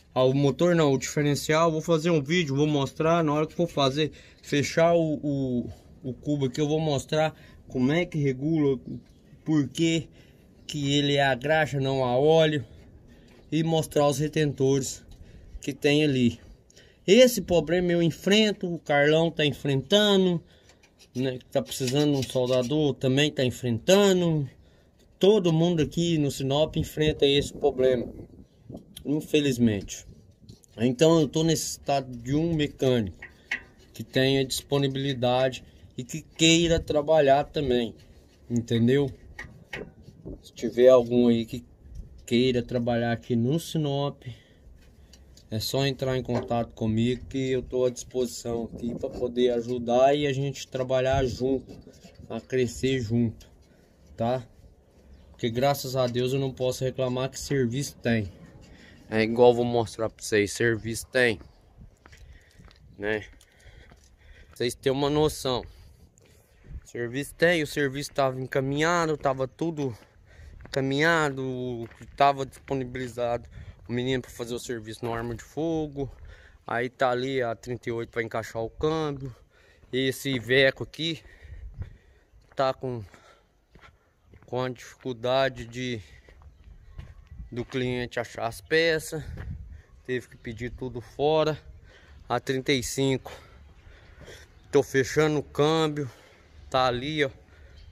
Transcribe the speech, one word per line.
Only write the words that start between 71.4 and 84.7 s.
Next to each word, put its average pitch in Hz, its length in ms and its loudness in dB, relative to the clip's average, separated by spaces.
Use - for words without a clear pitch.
tava 139 300 2
disponibilizado 120 1000 -6
o 117 40 -8
menino 123 300 -2
pra - 80 -16
fazer 120 240 -8
o 120 40 -6
serviço 110 460 -10
no 117 80 -4
arma 117 220 -6
de 113 80 -12
fogo. 151 640 -6
Aí 120 240 -4
tá 127 220 0
ali 127 320 -2
a 117 140 -4
trinta 123 320 -10
e 120 40 -2
oito 117 180 -6
pra 117 120 -4
encaixar 113 400 -6
o 113 80 -6
câmbio. 147 640 -4
Esse 135 380 -2
Iveco 127 540 2
aqui 160 360 -8
tá 131 180 0
com, 123 300 -8
com 123 160 -6
a 127 60 -4
dificuldade 123 960 -4